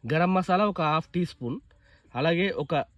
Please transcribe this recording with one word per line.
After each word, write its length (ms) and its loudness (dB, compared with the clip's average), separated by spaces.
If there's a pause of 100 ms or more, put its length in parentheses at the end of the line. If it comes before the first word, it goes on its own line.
(140)
గరం 240 2
మసాలా 340 2
ఒక 100 -4 (100)
హాఫ్ 220 -2
టీ 80 0 (100)
స్పూన్, 260 -8 (640)
అలాగే 280 0 (160)
ఒక 100 -4 (240)